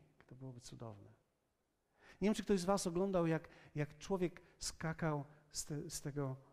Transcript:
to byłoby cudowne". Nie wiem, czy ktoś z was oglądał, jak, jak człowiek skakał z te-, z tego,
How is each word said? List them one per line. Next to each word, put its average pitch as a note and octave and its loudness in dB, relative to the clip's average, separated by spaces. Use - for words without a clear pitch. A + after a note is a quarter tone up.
to - -16
byłoby C3 -12
cudowne". G#2+ -12
Nie F#3+ 6
wiem, G#3+ 6
czy - -6
ktoś G3 4
z F3 -2
was G3 4
oglądał, F3+ 4
jak, D#3+ 2
jak D3 -2
człowiek F3+ 0
skakał D#3 -2
z - -4
te-, D3+ -6
z - -6
tego, C#3 -2